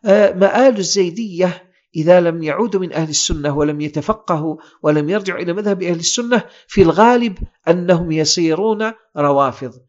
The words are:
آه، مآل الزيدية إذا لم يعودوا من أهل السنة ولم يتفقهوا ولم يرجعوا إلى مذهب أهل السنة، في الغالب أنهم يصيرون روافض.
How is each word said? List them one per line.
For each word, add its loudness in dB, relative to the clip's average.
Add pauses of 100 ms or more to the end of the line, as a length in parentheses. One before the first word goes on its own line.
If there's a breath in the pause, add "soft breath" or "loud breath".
آه، 4
مآل 2
الزيدية -4 (260)
إذا 4
لم -2
يعودوا -2
من -6
أهل -4
السنة -4
ولم -2
يتفقهوا -4 (260 loud breath)
ولم 0
يرجعوا -4
إلى -4
مذهب -2
أهل -2
السنة، -2 (240 loud breath)
في 2
الغالب 4 (300)
أنهم 0
يصيرون 0 (260)
روافض. 0 (180)